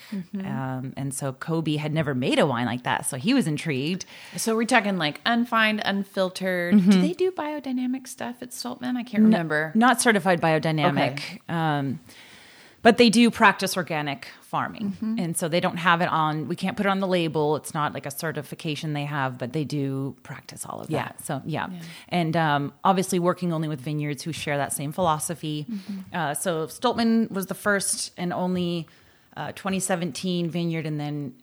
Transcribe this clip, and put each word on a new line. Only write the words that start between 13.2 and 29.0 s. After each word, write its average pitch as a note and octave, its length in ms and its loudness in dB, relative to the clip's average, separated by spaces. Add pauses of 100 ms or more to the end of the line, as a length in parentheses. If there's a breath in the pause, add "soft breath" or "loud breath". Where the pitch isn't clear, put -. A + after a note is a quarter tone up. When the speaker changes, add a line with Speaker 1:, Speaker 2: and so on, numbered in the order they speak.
Speaker 2:
practice G3 440 4
organic D3 520 -4 (140)
farming. - 520 -4
Speaker 1:
Mm-hmm. A3 260 -4
Speaker 2:
And E3+ 160 -2
so E3+ 140 -2
they E3+ 100 2
don't F3+ 180 0
have E3+ 240 4
it F3+ 80 2
on, D#3 380 0
we E3+ 80 -4
can't F#3+ 220 -4
put G3 80 -2
it G3 40 2
on F#3+ 120 0
the G3 60 0
label. D#3 500 2
It's - 160 -10
not, D3 200 -2
like, C#3 120 -10
a C#3+ 60 -8
certification D3+ 840 -6
they D3 120 -4
have, C#3 320 -4
but B2 160 -6
they D#3 120 -2
do C3+ 580 -4
practice - 420 -16
all - 160 -10
of - 80 -10
Speaker 1:
Yeah. C#3+ 140 -2
Speaker 2:
that. - 220 -12
So, C#3 200 -6
yeah. D3 260 -4
Speaker 1:
Yeah. F3 100 -12 (280 loud breath)
Speaker 2:
And, E3 280 0
um, C#3+ 360 2 (100)
obviously F#3 360 2
working F3 320 0
only D#3+ 160 -2
with D3+ 140 -6
vineyards D3 420 -4
who E3 80 -6
share D3 260 -4
that C#3 140 -2
same D3 220 -4
philosophy. D3+ 760 -2
Speaker 1:
Mm-hmm. G3 460 -8
Speaker 2:
Uh, D#3 200 -2
so D#3 320 -2
Stoltman A3+ 640 0
was F#3 160 -4
the F3 80 -8
first - 640 -2
and F3+ 140 -4
only, F3 560 -2 (500 soft breath)